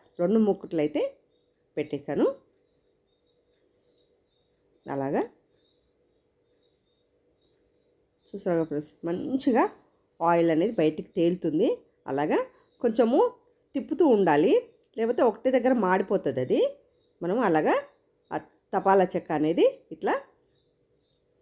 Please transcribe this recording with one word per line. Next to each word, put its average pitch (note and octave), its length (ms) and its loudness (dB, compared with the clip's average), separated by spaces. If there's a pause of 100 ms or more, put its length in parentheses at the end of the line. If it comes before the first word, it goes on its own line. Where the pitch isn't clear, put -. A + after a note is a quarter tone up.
(220)
రెండు G3+ 260 2
ముక్కుట్లు F3 380 -4
అయితే D3+ 160 -4 (760)
పెట్టేశాను. D3+ 480 -4 (2500)
అలాగా C#3 360 -4 (3000)
చూస్తున్నారు F#3+ 320 -2
కదా D#3+ 100 -2
ఫ్రెండ్స్, D3+ 220 -8 (160)
మంచిగా A#3+ 560 0 (560)
ఆయిల్ E3+ 360 4
అనేది G3 260 0
బయటికి D#3 360 -2
తేలుతుంది. E3+ 520 0 (420)
అలాగా D3 260 0 (460)
కొంచెము A#3+ 360 2 (560)
తిప్పుతూ D#4 300 0 (100)
ఉండాలి, F3+ 380 4 (440)
లేకపోతే A#3 320 -2
ఒకటే G#3+ 260 -4
దగ్గర B3+ 180 2 (120)
మాడిపోతుంది F#3 600 0
అది. A3+ 160 0 (600)
మనం F3 160 -2 (120)
అలాగా E3+ 260 0 (580)
ఆ - 40 -6 (360)
తపాలా F#3+ 400 4
చెక్క E3+ 160 -6 (100)
అనేది F3 260 2 (300)
ఇట్లా A#3 180 -4 (1300)